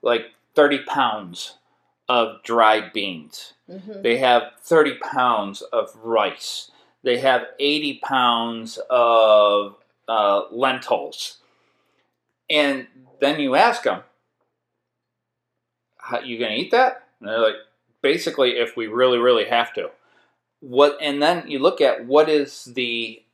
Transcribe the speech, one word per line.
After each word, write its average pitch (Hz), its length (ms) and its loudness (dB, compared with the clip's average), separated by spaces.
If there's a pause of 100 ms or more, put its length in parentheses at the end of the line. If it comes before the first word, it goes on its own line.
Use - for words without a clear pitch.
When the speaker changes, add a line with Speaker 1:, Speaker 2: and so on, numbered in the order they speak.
Speaker 1:
like, 117 260 -2 (260)
thirty 143 260 4
pounds 110 760 -6 (520)
of 117 360 0
dried 110 500 2
beans. 92 600 -12 (160)
Speaker 2:
Mm-hmm. 196 340 -16
Speaker 1:
They 117 160 2
have 123 240 4 (180)
thirty 156 380 2
pounds 113 640 -2
of 113 260 -4 (120)
rice. 110 680 -4 (340)
They 123 140 0
have 127 280 0 (140)
eighty 147 440 -2
pounds 117 760 -2 (120)
of, 107 840 4 (320)
uh, 101 440 0
lentils. - 880 -4 (1080)
And 143 380 0 (340)
then 147 200 0
you 135 160 0
ask 196 320 2
'em, 90 160 -4 (1900)
"How, - 220 -8
you 120 180 -10
gonna 113 160 -4
eat 135 180 -6
that?" 254 320 2 (160)
And 101 80 -14
they're 110 120 -2
like, 110 160 2 (480)
"Basically, 143 560 0
if 117 180 -4
we 117 80 -6
really, 123 320 2
really 120 280 2
have 117 280 0
to." - 160 -8 (680)
What, 143 420 2
and 143 220 -4
then 170 260 0
you 143 100 -6
look 147 220 2
at 117 240 2
what 147 240 4
is 143 360 -2
the 117 560 -8 (120)